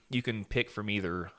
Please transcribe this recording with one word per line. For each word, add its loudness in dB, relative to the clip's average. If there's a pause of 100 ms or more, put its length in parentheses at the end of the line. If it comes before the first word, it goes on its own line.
you 2
can -2
pick 2
from -4
either 0